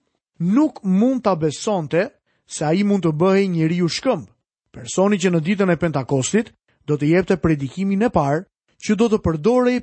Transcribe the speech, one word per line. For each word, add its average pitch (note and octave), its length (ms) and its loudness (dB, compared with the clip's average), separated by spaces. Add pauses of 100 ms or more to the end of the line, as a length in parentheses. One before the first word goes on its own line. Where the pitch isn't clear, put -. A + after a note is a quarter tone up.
(380)
nuk G#3+ 460 0
mund A#3 400 2
ta G3 120 2
besonte D#3+ 720 -2 (380)
se - 200 -8
ai F3 180 2
mund G3+ 220 0
të D#3+ 80 2
bëhej F#3+ 340 2
njeriu E3+ 400 0
shkëmb, F#3 380 -2 (480)
personi F#3 440 0
që F3+ 160 0
në E3 120 2
ditën F#3+ 260 0
e D#3+ 60 2
Pentakostit C#3+ 720 -2 (340)
do D3 100 0
të D3 180 0
jepte F#3 220 2
predikimin F3 640 -2
e B3 80 0
parë D#3 340 0 (380)
që G#3+ 160 0
do A3+ 100 2
të G#3+ 140 0
përdorej A#3+ 600 2